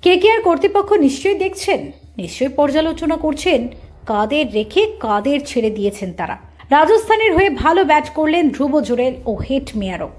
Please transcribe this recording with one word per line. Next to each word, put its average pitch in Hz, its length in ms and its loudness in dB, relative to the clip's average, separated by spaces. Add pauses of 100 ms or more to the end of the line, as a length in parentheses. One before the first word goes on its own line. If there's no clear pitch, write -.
কেকেআর 381 420 4
কর্তৃপক্ষ 381 440 4 (160)
নিশ্চয়ই 349 380 0
দেখছেন, 381 360 -2 (400)
নিশ্চয়ই 254 380 -4
পর্যালোচনা 320 680 0
করছেন 302 360 0 (460)
কাদের 226 400 -2 (100)
রেখে 214 260 0 (220)
কাদের 226 440 0
ছেড়ে 220 280 -2
দিয়েছেন 202 420 -4
তারা। 165 180 -8 (380)
রাজস্থানের 427 640 4
হয়ে 302 140 4 (120)
ভালো 339 220 4
ব্যাট 302 220 2 (120)
করলেন 311 260 2 (100)
ধ্রুব 277 260 -2
জুরেল 247 340 -2 (160)
ও - 20 -4 (120)
হেটমেয়ারও। 202 760 -6